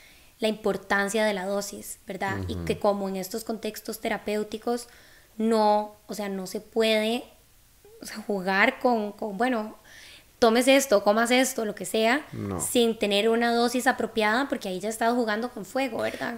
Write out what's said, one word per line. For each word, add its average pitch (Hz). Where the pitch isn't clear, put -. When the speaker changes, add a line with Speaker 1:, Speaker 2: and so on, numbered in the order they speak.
Speaker 1:
la 226
importancia 202
de 208
la 185
dosis, 202
¿verdad? 196
Y 233
Speaker 2:
Ujú. 175
Speaker 1:
que 202
como 202
en 190
estos 190
contextos 214
terapéuticos 214
no, 214
o 220
sea, 202
no 190
se 208
puede, 220
o -
sea, -
jugar 202
con, 214
con, 202
bueno, 226
tomes 240
esto, 269
comas 226
esto, 247
lo 208
que 190
sea, 226
Speaker 2:
No. 104
Speaker 1:
sin 226
tener 202
una 233
dosis 240
apropiada, 233
porque 240
ahí 185
ya 208
estás 226
jugando 233
con 208
fuego, 254
¿verdad? 240